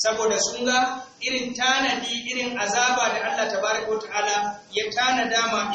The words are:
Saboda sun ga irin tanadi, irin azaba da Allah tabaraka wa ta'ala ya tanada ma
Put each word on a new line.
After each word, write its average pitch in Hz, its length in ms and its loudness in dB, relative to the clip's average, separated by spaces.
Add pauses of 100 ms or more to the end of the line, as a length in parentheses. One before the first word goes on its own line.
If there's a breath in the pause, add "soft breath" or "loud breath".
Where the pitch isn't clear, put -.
Saboda 220 340 2
sun 240 300 -2
ga 254 320 2 (240)
irin 247 320 -2
tanadi, 262 560 0 (160)
irin 247 320 -4
azaba 240 480 2
da 220 240 -2
Allah 214 160 0
tabaraka 214 400 -2
wa 220 120 0
ta'ala 208 360 -2 (320)
ya 214 240 -4
tanada 233 560 2
ma 208 280 0